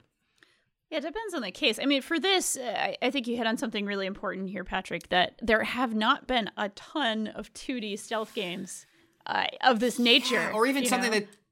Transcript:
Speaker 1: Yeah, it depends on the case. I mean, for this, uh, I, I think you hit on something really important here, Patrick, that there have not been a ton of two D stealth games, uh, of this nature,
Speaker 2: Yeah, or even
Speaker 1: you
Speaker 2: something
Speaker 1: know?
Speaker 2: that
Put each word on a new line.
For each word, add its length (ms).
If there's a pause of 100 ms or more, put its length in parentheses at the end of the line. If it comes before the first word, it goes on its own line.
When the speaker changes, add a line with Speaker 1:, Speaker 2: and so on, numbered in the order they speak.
(880)
Speaker 1:
Yeah, 100
it 20
depends 320
on 80
the 100
case. 300
I 40
mean, 180
for 160
this, 360
uh, 80
I, 380
I 80
think 180
you 80
hit 120
on 100
something 280
really 200
important 440
here, 140
Patrick, 460
that 320
there 220
have 320
not 320
been 300
a 120
ton 600
of 240
two 260
D 160
stealth 400
games, 500 (400)
uh, 200 (160)
of 180
this 180
nature, 380
Speaker 2:
Yeah, 160
or 160
even 160
Speaker 1:
you 60
Speaker 2:
something 220
Speaker 1:
know? 100
Speaker 2:
that 60 (240)